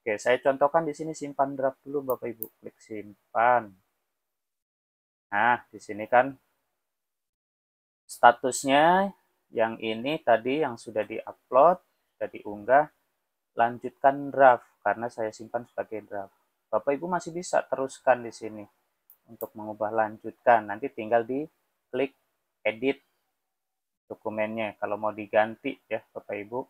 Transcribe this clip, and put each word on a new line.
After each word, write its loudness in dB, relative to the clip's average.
Oke, -4
saya 2
contohkan 2
di -8
sini -8
simpan -4
draft -4
dulu -4
Bapak -16
Ibu, -12
klik -18
simpan. -2
Nah, 2
di -20
sini -10
kan 4
statusnya 4
yang 0
ini -6
tadi 2
yang -8
sudah -4
diupload, 2
sudah -8
diunggah, 2
lanjutkan 0
draft, 6
karena -2
saya -6
simpan -10
sebagai -10
draft. -14
Bapak 0
Ibu -8
masih -4
bisa -2
teruskan -2
di -10
sini -14
untuk -10
mengubah -6
lanjutkan. 0
Nanti -6
tinggal 0
di -6
klik -4
edit -2
dokumennya -6
kalau -4
mau -4
diganti -2
ya -6
Bapak -10
Ibu. -10